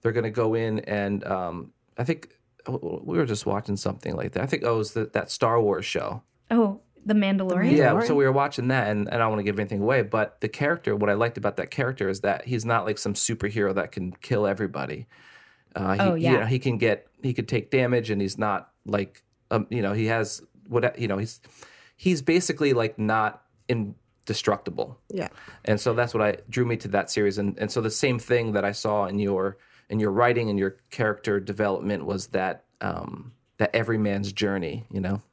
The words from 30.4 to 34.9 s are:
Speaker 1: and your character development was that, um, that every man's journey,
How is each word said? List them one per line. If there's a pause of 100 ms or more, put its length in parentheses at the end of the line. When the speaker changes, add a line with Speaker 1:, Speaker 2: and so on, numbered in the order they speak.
Speaker 1:
and
your (120)
character
development
was
that, (160)
um, (260)
that
every
man's
journey,